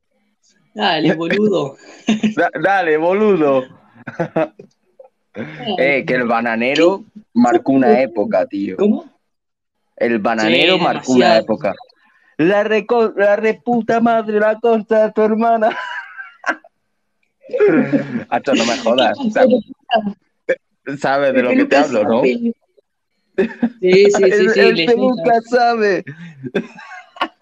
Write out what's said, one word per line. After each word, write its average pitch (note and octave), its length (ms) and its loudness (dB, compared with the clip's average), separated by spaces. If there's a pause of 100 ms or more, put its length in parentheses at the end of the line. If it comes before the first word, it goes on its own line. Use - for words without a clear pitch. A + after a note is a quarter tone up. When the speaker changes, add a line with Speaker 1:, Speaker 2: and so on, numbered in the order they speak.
(720)
Speaker 1:
Dale, D#3+ 400 0
Speaker 2:
<laughs> - 20 0
Speaker 1:
boludo. E3+ 640 -2 (580)
Speaker 2:
Da-, E3 160 0 (100)
dale, F3 360 0
boludo. E3+ 680 2 (540)
<laughs> - 360 -6 (840)
Speaker 1:
Dale. D3+ 640 -4
Speaker 2:
Eh, A#2+ 60 -6
que C3+ 100 -2
el B2+ 120 -2
bananero A#2+ 840 0
Speaker 1:
¿Qué? - 80 -20 (120)
Speaker 2:
marcó - 380 0
una A#2+ 300 2
época, G#2 440 -2
tío. G2 320 -8
Speaker 1:
¿Cómo? B3+ 320 -2 (880)
Speaker 2:
El A#2 240 -2
bananero C#3 560 0
Speaker 1:
Sí, F3 60 -2
Speaker 2:
marcó C3 320 -2
una B2 140 4
Speaker 1:
demasiado. F3 180 4
Speaker 2:
época. G2+ 280 -4 (640)
La G3+ 280 2
reco-, A3 500 0
la G3+ 220 2
reputa A3+ 640 -2
madre, A3+ 380 0
la G#3+ 200 0
concha A3 480 2
de G#3+ 60 -6
tu G#3+ 80 -2
hermana. A3 540 0 (1700)
<laughs> C4+ 800 0
Hacho, B2 260 -2
no A2+ 100 0
me A#2 120 -2
jodas. A2+ 460 0
Speaker 1:
¿Qué A3 80 -2
Speaker 2:
Sa-, - 140 4
Speaker 1:
pasó? - 1500 -6
Speaker 2:
sabes C#3 360 0
de B2+ 60 2
Speaker 1:
El B2 60 0
Speaker 2:
lo B2+ 60 0
que C3 40 2
te C#3 100 4
Speaker 1:
peluca C#3 180 2
Speaker 2:
hablo, D#3 200 0
¿no? - 140 0
Speaker 1:
sabe. A#3+ 360 -2 (1300)
Sí, - 0 -
sí, F#3 300 6
sí, G3+ 120 2
Speaker 2:
<laughs> - 0 -
El, G3+ 280 4
Speaker 1:
sí, G3 80 2
Speaker 2:
el A3+ 160 4
Speaker 1:
le - 100 0
Speaker 2:
peluca A#3+ 560 2
sabe. A#3 600 0 (1400)